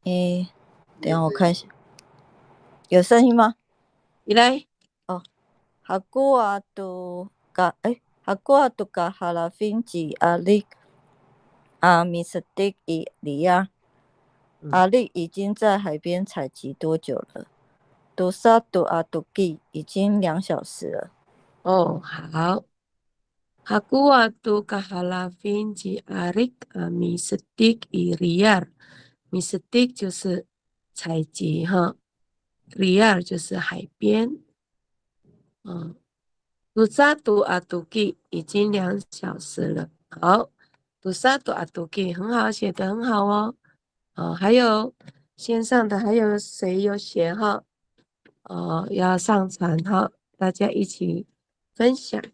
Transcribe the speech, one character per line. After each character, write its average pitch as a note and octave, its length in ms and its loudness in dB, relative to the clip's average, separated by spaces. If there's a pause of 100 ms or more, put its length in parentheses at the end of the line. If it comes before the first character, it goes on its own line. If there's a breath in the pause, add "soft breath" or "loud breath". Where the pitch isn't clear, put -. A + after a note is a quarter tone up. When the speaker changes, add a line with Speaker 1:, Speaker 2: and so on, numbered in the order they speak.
Speaker 1:
哎， F3+ 480 -2 (480)
等 D3+ 100 -4
一 D#3+ 40 2
下 E3 80 0
我 D#3+ 80 0
看 F3 200 2
一 F3 40 0
下， - 120 -12 (1200)
有 F3+ 120 8
声 A#3+ 240 8
音 A#3+ 80 6
吗？ A#3 200 4 (680)
Speaker 2:
你 G#3 100 0
来。 B3 320 4 (400)
Speaker 1:
哦， F3+ 160 -6 (580)
哈 F#3 180 -4
古 C4+ 340 0
阿 G#3 280 2 (140)
杜 F3+ 560 -10 (220)
嘎， F3+ 280 0
哎， A#3+ 220 -4 (200)
哈 G3 120 -4
古 - 180 0
阿 C#4 160 6
杜 G#3+ 160 -6
嘎 F3+ 260 -4
哈 F3+ 220 -6
拉 E3+ 160 -4
芬 G#3+ 340 -4
吉 E3 380 -6
阿 E3+ 160 2
力， G3+ 300 0 (1120)
阿 E3+ 240 6
米 E3+ 180 -4
斯 E3+ 220 -8 (100)
蒂 G3 300 -2
伊 E3 220 -4 (140)
里 C#3+ 200 -6
亚。 F3+ 300 2 (880)
Speaker 2:
嗯。 D3+ 100 -12
Speaker 1:
阿 F#3 160 6
力 A3 280 2
已 E3+ 120 -4
经 G3 280 -6
在 G#3 240 2
海 F#3+ 180 -4
边 F3 280 -4
采 C#3+ 240 -8
集 - 260 -12
多 D#3+ 240 -2
久 C#3+ 180 -6 (160)
了？ - 140 -18 (680)
杜 F#3 160 0
萨 A3+ 300 4
杜 F#3 220 -2
阿 E3 200 -2
杜 D#3+ 300 -8
吉 F3 280 -2 (100)
已 D#3 120 -10
经 G3+ 380 0
两 F3 200 0
小 E3+ 220 -4
时 - 280 -12
了。 - 200 -10 (520)
Speaker 2:
哦， F3 400 2
好。 D#3+ 600 -4 (1000)
哈 G#3 180 -2
古 C4+ 260 2
阿 B3+ 220 6
杜 G#3 340 -2
嘎 G3+ 180 -6
哈 F#3 220 -8
拉 F3+ 260 -4
芬 G#3 460 -4
吉 G3 320 -8
阿 F3+ 240 -4
力， A#3+ 240 0 (200)
阿 F3 160 -6
米 F3 260 -2
斯 - 220 -6 (180)
蒂 A3+ 240 4 (100)
伊 F3 240 -2
里 E3+ 220 0
亚。 G3 300 4 (640 soft breath)
米 F#3 100 -4
斯 F3 180 -6 (120)
蒂 B3 160 4
就 G#3 240 -8
是 F#3 360 -6 (480)
采 E3 280 -4
集 D#3+ 440 -4
哈， F3 280 0 (720)
里 F#3+ 260 0
亚 G3+ 260 4
就 F3+ 160 -8
是 F#3 220 -8
海 - 280 -8 (120)
边。 A3 400 0 (1300)
嗯， E3+ 300 -10 (760)
杜 A3 140 4
萨 C#4+ 280 4
杜 G#3 260 2
阿 F3+ 200 0
杜 F3+ 300 -8
吉 G#3 260 -2 (140)
已 E3 120 -6
经 G#3 300 0
两 G3 260 -2 (120)
小 - 280 -10
时 - 300 -6
了。 - 220 -6 (180)
好， F#3+ 420 0 (520)
杜 F#3 100 -6
萨 C4 240 2
杜 B3+ 160 -6
阿 E3+ 140 -4
杜 E3+ 220 -10
吉 F3+ 260 -4
很 F3+ 160 -8
好， A3+ 200 0
写 G3+ 220 -4
得 F#3+ 160 -4
很 A3+ 160 -4
好 G#3 220 0
哦。 G#3 280 0 (600)
哦， E3+ 180 -6
还 F3+ 200 0
有 A#3 420 2 (420 soft breath)
线 A#3 260 -2
上 A#3 240 2
的， G#3 120 -2
还 G#3+ 160 0
有 G#3+ 240 2
谁 F#3+ 420 -4
有 G3+ 160 0
写 E3+ 380 -2
哈？ G#3 280 -2 (840)
哦， F3 460 -6
要 F#3 280 0
上 F#3+ 320 0
传 E3+ 340 -2
哈， F#3+ 260 0 (280)
大 F#3 120 0
家 G3+ 200 -2
一 G#3+ 160 -2
起 F3 400 -6 (480)
分 A#3+ 200 2
享。 - 280 -8 (120)